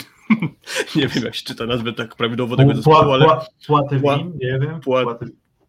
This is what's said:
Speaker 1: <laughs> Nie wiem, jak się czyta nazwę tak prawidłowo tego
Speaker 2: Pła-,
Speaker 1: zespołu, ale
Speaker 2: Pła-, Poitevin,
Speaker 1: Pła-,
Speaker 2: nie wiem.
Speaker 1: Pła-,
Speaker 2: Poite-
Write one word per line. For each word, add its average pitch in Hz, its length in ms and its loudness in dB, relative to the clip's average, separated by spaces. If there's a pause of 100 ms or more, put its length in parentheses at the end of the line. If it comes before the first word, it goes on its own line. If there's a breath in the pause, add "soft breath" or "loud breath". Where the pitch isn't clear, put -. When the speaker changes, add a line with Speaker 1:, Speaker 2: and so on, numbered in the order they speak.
(480)
Speaker 1:
<laughs> - 480 -8
Nie 139 120 0
wiem, 120 160 -4
jak 113 120 -8
się - 80 -12
czyta 120 220 -10
nazwę 117 280 -4
tak 113 220 -10
prawidłowo 120 420 -4
tego 139 140 6
Speaker 2:
Pła-, 139 40 0
Speaker 1:
zespołu, 147 360 4
ale 135 140 4
Speaker 2:
Pła-, 156 200 2 (220)
Poitevin, 143 360 0
Speaker 1:
Pła-, 147 280 0 (100)
Speaker 2:
nie 127 180 -4
wiem. 156 200 -6
Speaker 1:
Pła-, 127 260 0
Speaker 2:
Poite- 117 240 -8 (400)